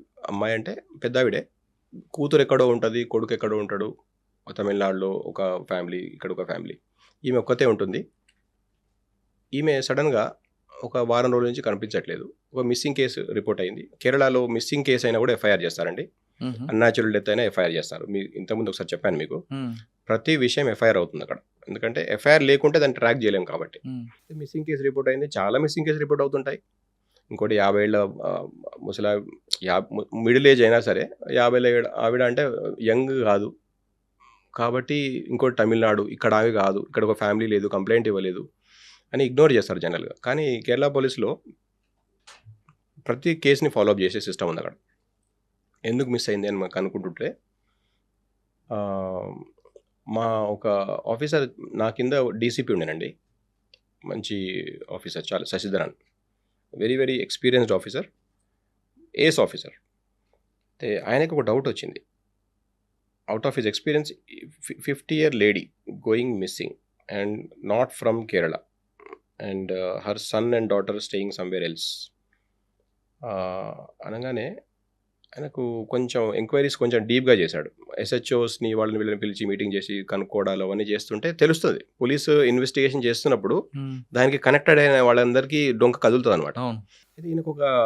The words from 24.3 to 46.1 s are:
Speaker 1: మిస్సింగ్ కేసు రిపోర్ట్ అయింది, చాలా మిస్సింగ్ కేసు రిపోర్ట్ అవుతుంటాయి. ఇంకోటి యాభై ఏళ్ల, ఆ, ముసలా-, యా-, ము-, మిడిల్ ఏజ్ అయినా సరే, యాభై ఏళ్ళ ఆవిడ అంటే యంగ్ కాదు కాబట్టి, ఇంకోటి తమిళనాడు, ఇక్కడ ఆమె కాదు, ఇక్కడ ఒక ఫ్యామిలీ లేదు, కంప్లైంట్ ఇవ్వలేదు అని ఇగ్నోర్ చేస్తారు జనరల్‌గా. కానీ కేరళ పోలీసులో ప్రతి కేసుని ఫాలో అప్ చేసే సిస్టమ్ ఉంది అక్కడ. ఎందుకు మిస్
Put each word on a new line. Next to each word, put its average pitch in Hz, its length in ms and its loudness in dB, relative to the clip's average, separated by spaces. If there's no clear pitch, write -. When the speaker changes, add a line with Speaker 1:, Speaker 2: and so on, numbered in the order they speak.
Speaker 1:
మిస్సింగ్ 151 320 -10
కేసు 147 180 -2
రిపోర్ట్ 135 260 0
అయింది, 139 180 0
చాలా 104 220 2
మిస్సింగ్ 151 260 0
కేసు 151 140 0
రిపోర్ట్ 147 220 0
అవుతుంటాయి. 139 380 -2
ఇంకోటి 110 240 0
యాభై 101 280 4
ఏళ్ల, 107 140 2
ఆ, 95 500 -2
ముసలా-, 104 480 -4
యా-, 92 280 0
ము-, 110 320 -6
మిడిల్ 127 240 6
ఏజ్ 131 140 10
అయినా 117 180 8
సరే, 92 300 0
యాభై 123 260 4
ఏళ్ళ 120 300 4
ఆవిడ 113 360 0
అంటే 127 260 0
యంగ్ 127 420 2
కాదు 104 320 2
కాబట్టి, 127 720 -2
ఇంకోటి 123 280 0
తమిళనాడు, 107 540 2
ఇక్కడ - 240 0
ఆమె 110 180 4
కాదు, 101 380 0
ఇక్కడ 110 160 0
ఒక 107 120 2
ఫ్యామిలీ 107 300 0
లేదు, 104 200 2
కంప్లైంట్ 107 400 2
ఇవ్వలేదు 95 420 -4
అని 135 120 2
ఇగ్నోర్ 135 280 6
చేస్తారు 95 260 0
జనరల్‌గా. 85 320 -4
కానీ 131 360 -2
కేరళ 131 260 2
పోలీసులో 135 520 -2
ప్రతి 143 280 -2
కేసుని 143 340 2
ఫాలో 104 220 4
అప్ 98 100 0
చేసే 92 180 0
సిస్టమ్ 92 300 -4
ఉంది 80 120 -6
అక్కడ. - 120 -10
ఎందుకు 123 240 -2
మిస్ 120 200 -2